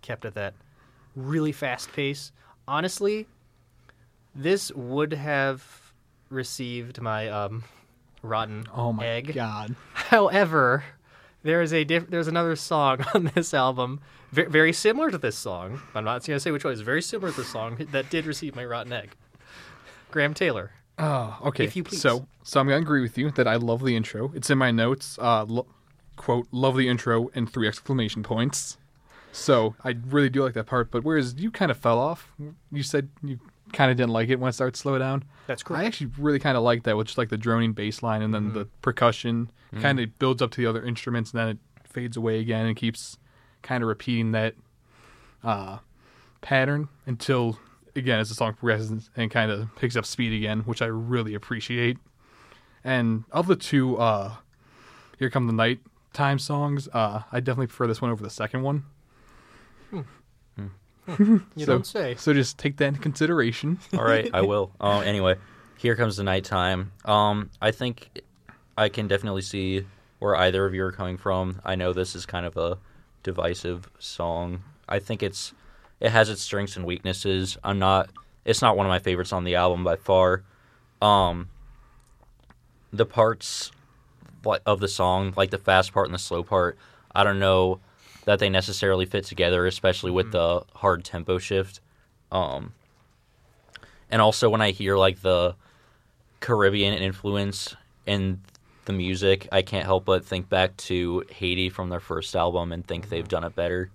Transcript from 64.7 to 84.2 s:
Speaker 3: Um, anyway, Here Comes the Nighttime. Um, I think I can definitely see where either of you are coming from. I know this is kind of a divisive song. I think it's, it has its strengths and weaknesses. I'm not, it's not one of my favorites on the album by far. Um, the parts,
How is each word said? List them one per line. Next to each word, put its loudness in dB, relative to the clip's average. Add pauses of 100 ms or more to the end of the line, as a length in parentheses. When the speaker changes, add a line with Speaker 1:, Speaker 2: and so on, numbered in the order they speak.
Speaker 3:
Um, 2
anyway, 2 (440)
Here 2
Comes 0
the -4
Nighttime. 0 (140)
Um, 4 (100)
I 2
think -8 (560)
I 4
can -4
definitely -2
see -4 (340)
where 2
either 4
of -2
you -2
are -4
coming -6
from. -2
I -2
know 0
this -2
is -12
kind -6
of -8
a -2 (460)
divisive -4
song. -6 (240)
I -2
think -6
it's, -8 (460)
it 2
has 6
its -6
strengths -4
and -6
weaknesses. -2
I'm 0
not, 4 (360)
it's 2
not 6
one 2
of 2
my 2
favorites -2
on -2
the 0
album 2
by 2
far. 4 (580)
Um, 4 (1400)
the 2
parts, 0 (720)